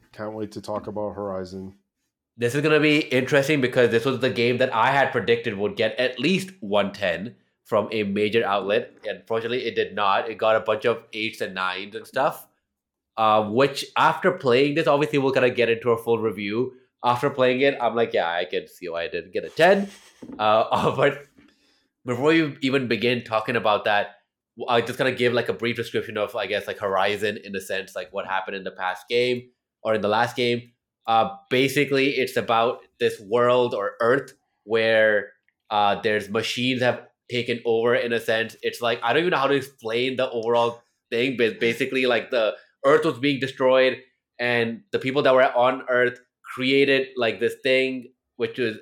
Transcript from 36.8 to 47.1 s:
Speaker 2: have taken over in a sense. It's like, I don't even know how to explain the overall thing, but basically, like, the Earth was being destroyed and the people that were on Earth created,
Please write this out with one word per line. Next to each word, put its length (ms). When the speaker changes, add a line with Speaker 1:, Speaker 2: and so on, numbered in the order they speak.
Speaker 2:
have 240
taken 360
over 280
in 200
a 60
sense. 440
It's 180
like, 220
I 80
don't 120
even 80
know 60
how 100
to 60
explain 640
the 160
overall 500
thing, 260
but 220
basically, 480
like, 240
the 240
Earth 200
was 140
being 220
destroyed 560
and 420
the 80
people 240
that 120
were 80
on 340
Earth 300
created, 600